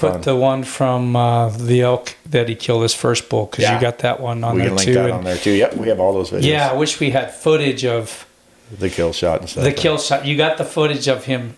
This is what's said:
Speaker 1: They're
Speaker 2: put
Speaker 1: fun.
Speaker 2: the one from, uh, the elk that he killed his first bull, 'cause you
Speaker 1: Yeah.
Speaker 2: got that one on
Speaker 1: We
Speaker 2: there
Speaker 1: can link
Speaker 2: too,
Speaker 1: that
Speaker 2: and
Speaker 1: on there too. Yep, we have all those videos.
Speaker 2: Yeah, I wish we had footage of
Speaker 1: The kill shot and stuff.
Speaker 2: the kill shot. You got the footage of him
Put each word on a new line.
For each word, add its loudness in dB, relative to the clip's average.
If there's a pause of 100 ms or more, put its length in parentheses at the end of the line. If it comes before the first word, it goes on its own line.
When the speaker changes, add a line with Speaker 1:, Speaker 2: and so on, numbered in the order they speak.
Speaker 1:
They're 2
Speaker 2:
put -2
Speaker 1:
fun. -6
Speaker 2:
the 2
one 2
from, 0
uh, 2
the 2
elk 0 (100)
that 0
he -4
killed 0
his 0
first -2
bull, 0
'cause -8
you 6
Speaker 1:
Yeah. 4
Speaker 2:
got 0
that 0
one -4
on 0
Speaker 1:
We 2
Speaker 2:
there 2
Speaker 1:
can -2
link 2
Speaker 2:
too, 4
Speaker 1:
that 2
Speaker 2:
and 0
Speaker 1:
on -4
there -2
too. 0
Yep, 2
we -4
have 2
all 4
those -2
videos. -2
Speaker 2:
Yeah, 2
I -2
wish -2
we 0
had 0
footage 0
of -4 (520)
Speaker 1:
The -2
kill 0
shot 0
and -12
stuff. -4
Speaker 2:
the 2
kill 0
shot. -2
You -2
got 0
the -4
footage -2
of 0
him -6